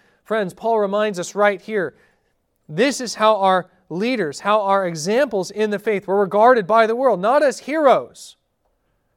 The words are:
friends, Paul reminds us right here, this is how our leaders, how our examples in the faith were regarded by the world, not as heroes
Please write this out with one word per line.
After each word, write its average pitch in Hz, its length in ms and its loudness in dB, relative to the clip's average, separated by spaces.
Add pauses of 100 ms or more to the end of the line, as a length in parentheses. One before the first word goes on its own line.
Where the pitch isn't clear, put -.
(240)
friends, 208 300 -4
Paul 226 260 -2
reminds 208 400 -2
us - 160 -10
right 202 260 0
here, 196 320 -4 (760)
this 233 320 0
is 226 140 -10
how 214 200 2
our 190 340 0 (200)
leaders, 196 500 -4
how 208 220 0
our 196 260 0
examples 196 640 -2
in 214 200 -4
the 202 60 -4
faith 202 300 -4
were 196 140 2
regarded 208 440 4
by 220 220 4
the 226 80 -2
world, 240 240 0
not 247 240 2
as 262 160 0
heroes 247 760 0 (800)